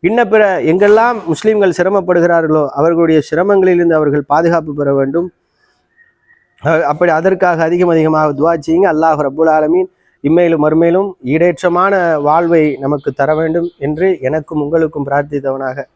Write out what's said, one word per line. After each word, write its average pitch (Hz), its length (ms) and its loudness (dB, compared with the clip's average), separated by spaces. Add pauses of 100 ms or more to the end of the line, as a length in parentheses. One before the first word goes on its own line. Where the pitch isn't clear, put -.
இன்ன 214 220 0
பிற 214 180 2 (180)
எங்கெல்லாம் 208 640 2
முஸ்லிம்கள் 196 520 0
சிரமப்படுகிறார்களோ 175 880 0
அவர்களுடைய 165 540 2
சிரமங்களிலிருந்து 180 760 0
அவர்கள் 147 320 0
பாதுகாப்பு 160 460 0
பெற 143 200 -4
வேண்டும். 139 340 -2 (1300)
அஹ், 160 220 0
அப்படி 156 280 0
அதற்காக 175 520 0
அதிகம் 175 260 0
அதிகமாக 156 440 2
துஆ 151 220 0
செய்யுங்க. 165 340 0
அல்லாஹ் 156 320 0
ரப்புல் 147 300 0
ஆலமீன் 156 380 0 (340)
இம்மையிலும் 165 400 2
மறுமையிலும் 170 460 2 (160)
ஈடேற்றமான 175 680 0 (280)
வாழ்வை 165 420 2 (140)
நமக்கு 143 360 -4
தர 139 220 -2
வேண்டும் 165 320 -2 (100)
என்று 151 300 -2 (140)
எனக்கும் 151 400 -4
உங்களுக்கும் 151 460 -4
பிரார்த்தித்தவனாக 135 720 -4 (180)